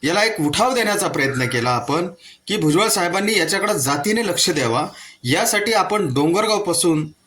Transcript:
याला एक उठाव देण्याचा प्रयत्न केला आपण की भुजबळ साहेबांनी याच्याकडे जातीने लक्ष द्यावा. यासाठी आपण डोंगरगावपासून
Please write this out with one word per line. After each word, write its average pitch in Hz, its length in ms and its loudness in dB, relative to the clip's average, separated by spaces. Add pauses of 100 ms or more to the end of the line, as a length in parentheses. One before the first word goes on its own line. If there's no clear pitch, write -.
याला 175 200 2
एक 220 180 -2
उठाव 202 320 2
देण्याचा 208 340 0
प्रयत्न 131 380 -2
केला 120 240 -2
आपण 143 380 -2 (400)
की 202 100 -2
भुजबळ 165 300 2
साहेबांनी 196 460 0
याच्याकडे 196 460 0
जातीने 196 480 0
लक्ष 180 220 0
द्यावा. 139 380 0 (360)
यासाठी 208 500 0
आपण 202 400 0
डोंगरगावपासून 170 920 2 (200)